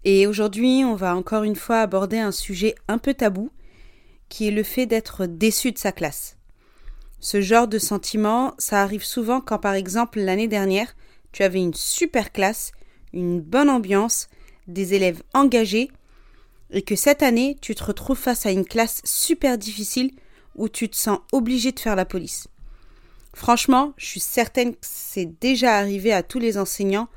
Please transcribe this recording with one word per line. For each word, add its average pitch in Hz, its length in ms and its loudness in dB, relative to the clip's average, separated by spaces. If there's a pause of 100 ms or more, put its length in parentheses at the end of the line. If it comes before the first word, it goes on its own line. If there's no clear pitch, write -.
Et 196 200 6
aujourd'hui, 214 600 2
on 233 100 0
va 180 220 0
encore 214 260 -2
une 214 140 -2
fois 226 240 0
aborder 190 360 0
un 214 140 0
sujet 196 440 -2 (120)
un 220 100 -2
peu 277 160 0
tabou, 214 380 0 (760)
qui 214 180 -4
est 208 40 0
le 208 120 0
fait 254 220 -2
d'être 220 400 -2
déçu 208 480 0
de - 40 -10
sa 196 140 -2
classe. - 460 -8 (840)
Ce - 220 -2
genre 226 260 4
de 214 100 -2
sentiment, 214 800 0
ça 208 240 0
arrive 196 220 -2
souvent 247 380 -2
quand, 214 160 -4
par 202 160 -2
exemple, 196 480 -2
l'année 196 260 0
dernière, 202 480 0 (380)
tu 196 100 0
avais 185 160 2
une 175 140 0
super - 580 -2
classe, 202 400 -2 (400)
une 175 300 -2
bonne 247 280 4
ambiance, 214 600 2 (380)
des 185 260 -4
élèves 185 280 2 (120)
engagés, 240 580 4 (800)
et - 120 -2
que 208 120 -2
cette 285 260 4
année, 262 380 2
tu - 160 -6
te - 80 -12
retrouves 233 340 -4
face - 280 -2
à 202 60 2
une 185 120 2
classe 226 400 -2
super 277 540 0
difficile 214 560 -4 (420)
où 214 140 -4
tu - 180 -6
te - 80 -8
sens - 240 0 (140)
obligé 254 400 0
de - 80 -10
faire 208 160 0
la 185 80 2
police. - 420 -8 (840)
Franchement, 262 640 2
je - 80 -14
suis - 160 -8
certaine 240 500 0
que - 120 -14
c'est - 580 -8
déjà 240 340 2
arrivé 202 380 0
à 175 100 2
tous - 160 -6
les 226 180 0
enseignants 196 600 -2